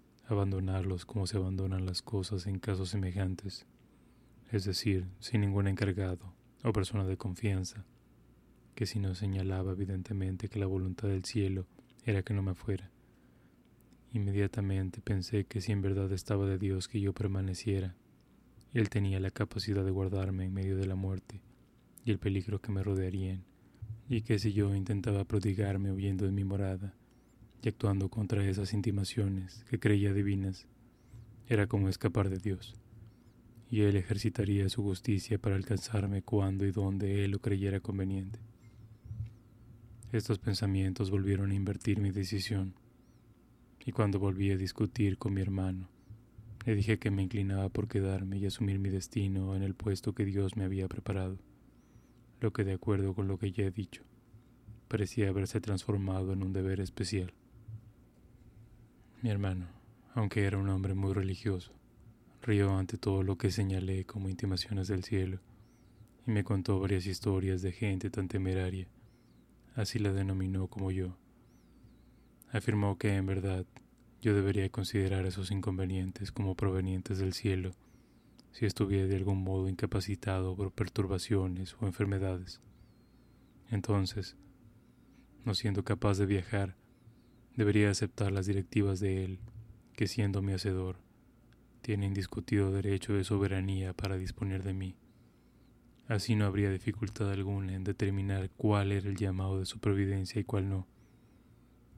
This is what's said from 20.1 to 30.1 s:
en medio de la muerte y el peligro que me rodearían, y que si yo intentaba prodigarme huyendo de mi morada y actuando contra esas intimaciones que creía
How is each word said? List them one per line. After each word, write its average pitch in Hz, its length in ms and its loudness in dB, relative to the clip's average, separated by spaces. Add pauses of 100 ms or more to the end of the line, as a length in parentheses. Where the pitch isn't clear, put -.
en 92 100 -2
medio 95 220 0
de 95 100 0
la 95 80 0
muerte 95 480 -4 (640)
y 113 60 0
el 101 80 2
peligro 98 440 -2
que 104 100 -4
me 98 100 0
rodearían, 95 640 -2 (640)
y 117 140 0
que 110 160 2
si 101 160 0
yo 101 200 4
intentaba 98 520 0
prodigarme 98 680 0
huyendo 95 320 0
de 95 80 2
mi 101 100 2
morada 95 520 -2 (680)
y 117 60 0
actuando 98 400 0
contra 101 400 0
esas 95 240 -2
intimaciones 98 960 0
que 110 100 0
creía 101 360 6